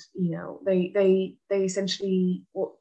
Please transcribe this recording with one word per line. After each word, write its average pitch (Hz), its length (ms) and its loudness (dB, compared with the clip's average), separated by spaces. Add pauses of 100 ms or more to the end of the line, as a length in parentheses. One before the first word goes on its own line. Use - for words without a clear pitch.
(140)
you 175 180 -2
know, - 340 -10
they, 185 300 2
they, 190 400 4 (140)
they 196 160 0
essentially, 185 880 0
what - 280 -4